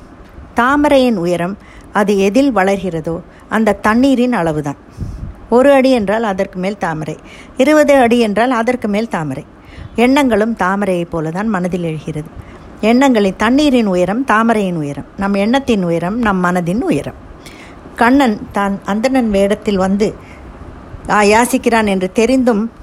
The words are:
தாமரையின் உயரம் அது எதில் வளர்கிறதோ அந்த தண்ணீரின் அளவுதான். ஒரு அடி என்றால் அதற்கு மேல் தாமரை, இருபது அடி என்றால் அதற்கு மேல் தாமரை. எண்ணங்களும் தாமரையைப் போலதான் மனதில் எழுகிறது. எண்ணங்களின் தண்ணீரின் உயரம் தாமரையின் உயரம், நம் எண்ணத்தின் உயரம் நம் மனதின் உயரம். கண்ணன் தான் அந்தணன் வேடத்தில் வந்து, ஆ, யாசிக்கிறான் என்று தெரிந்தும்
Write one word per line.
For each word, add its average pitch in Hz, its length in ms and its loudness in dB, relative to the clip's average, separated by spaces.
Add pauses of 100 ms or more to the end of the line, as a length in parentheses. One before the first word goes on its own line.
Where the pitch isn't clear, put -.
(540)
தாமரையின் 269 600 2
உயரம் 175 420 -2 (360)
அது 202 240 2
எதில் 208 380 2
வளர்கிறதோ 180 680 -2 (280)
அந்த 208 240 0
தண்ணீரின் 247 600 2
அளவுதான். 151 440 -2 (720)
ஒரு 254 220 6
அடி 269 200 4
என்றால் 220 320 0
அதற்கு 190 360 -4
மேல் 196 180 -6
தாமரை, 156 400 -6 (400)
இருபது 285 380 4
அடி 240 240 4
என்றால் 226 320 0
அதற்கு 240 360 -2
மேல் 208 200 -2
தாமரை. 151 380 -8 (500)
எண்ணங்களும் 233 600 2
தாமரையைப் 185 560 -2
போலதான் 165 360 -4
மனதில் 180 360 -2
எழுகிறது. 151 460 -8 (520)
எண்ணங்களின் 226 540 2
தண்ணீரின் 254 500 2
உயரம் 190 400 0
தாமரையின் 220 500 0
உயரம், 143 300 -6 (120)
நம் 196 160 -2
எண்ணத்தின் 220 500 0
உயரம் 170 340 -2
நம் 202 260 0
மனதின் 180 380 -2
உயரம். 202 340 -4 (800)
கண்ணன் 247 560 2
தான் 196 340 -2
அந்தணன் 226 440 0
வேடத்தில் 202 480 0
வந்து, 190 380 0 (960)
ஆ, 202 120 2
யாசிக்கிறான் 226 640 2
என்று 190 260 -2
தெரிந்தும் 233 600 0 (120)